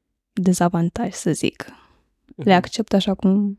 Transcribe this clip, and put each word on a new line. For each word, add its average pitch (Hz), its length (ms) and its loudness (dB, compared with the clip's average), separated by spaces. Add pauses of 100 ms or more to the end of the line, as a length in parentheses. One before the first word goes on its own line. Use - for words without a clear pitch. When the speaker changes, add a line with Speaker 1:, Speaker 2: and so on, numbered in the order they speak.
(320)
Speaker 1:
dezavantaj, 175 800 0
să - 200 -4
zic. - 320 -4 (720)
Le - 60 -14 (100)
Speaker 2:
Mhm. 180 120 4
Speaker 1:
accept - 280 -6
așa 196 220 2
cum 202 440 0